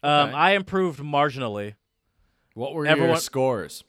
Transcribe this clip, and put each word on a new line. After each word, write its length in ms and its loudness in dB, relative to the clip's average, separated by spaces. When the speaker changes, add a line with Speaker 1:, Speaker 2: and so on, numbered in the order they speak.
Speaker 1:
Um, 260 2
Speaker 2:
Okay. 40 -10
Speaker 1:
I 180 4
improved 480 -2
marginally. 760 -2
Speaker 2:
What 180 -8
were 140 -4
Speaker 1:
Everyone 240 4
Speaker 2:
your 80 2
scores? 680 -4